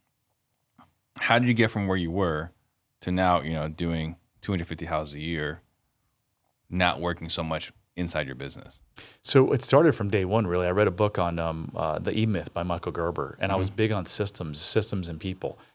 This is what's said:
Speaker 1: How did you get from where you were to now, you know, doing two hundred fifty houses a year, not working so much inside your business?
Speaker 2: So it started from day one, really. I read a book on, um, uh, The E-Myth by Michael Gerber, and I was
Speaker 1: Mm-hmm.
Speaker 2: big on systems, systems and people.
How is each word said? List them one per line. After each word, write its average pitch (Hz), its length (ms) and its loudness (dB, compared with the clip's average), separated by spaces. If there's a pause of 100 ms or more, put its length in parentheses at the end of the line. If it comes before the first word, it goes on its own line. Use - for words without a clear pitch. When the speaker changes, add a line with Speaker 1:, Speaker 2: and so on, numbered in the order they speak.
(1200)
Speaker 1:
How 117 200 4
did 123 100 4
you 123 60 4
get 110 160 4
from 101 160 -2
where 95 100 0
you 85 140 -2
were 85 400 0 (520)
to 90 100 -2
now, 90 280 4
you 76 140 -6
know, 78 140 -4
doing 80 480 -4 (260)
two 104 100 -4
hundred 85 140 -2
fifty 82 200 -8
houses 78 280 -4
a 73 60 -10
year, 78 400 -4 (1080)
not 90 320 2
working 87 280 -4
so 85 140 -4
much 80 300 -6 (220)
inside 82 320 -4
your 65 100 -8
business? - 440 -12 (420)
Speaker 2:
So - 300 6
it 123 100 2
started 151 320 6
from 101 160 -2
day 98 140 2
one, 101 220 2
really. 90 200 2
I 87 40 2
read 101 160 4
a 98 60 4
book 101 260 0
on, 85 200 0
um, 82 360 -4
uh, 80 240 -2
The - 200 -2
E-Myth 104 340 0
by 85 100 -4
Michael 87 300 -4
Gerber, 82 480 -4
and 98 120 -2
I 95 40 0
was 95 140 0
Speaker 1:
Mm-hmm. 98 60 -14
Speaker 2:
big 110 160 0
on 95 140 -4
systems, 85 540 -4
systems 98 480 -2
and 80 120 -8
people. - 380 -8 (160)